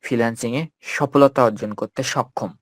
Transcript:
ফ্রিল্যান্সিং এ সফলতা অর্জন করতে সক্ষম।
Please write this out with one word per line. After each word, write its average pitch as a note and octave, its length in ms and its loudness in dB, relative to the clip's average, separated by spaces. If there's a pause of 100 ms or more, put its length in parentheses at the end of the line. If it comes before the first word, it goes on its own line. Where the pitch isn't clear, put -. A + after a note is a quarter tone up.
ফ্রিল্যান্সিং A#2 540 -2
এ D#3 120 -4 (140)
সফলতা C#3 640 4
অর্জন G#2+ 300 0
করতে - 300 -8
সক্ষম। A#2+ 580 -6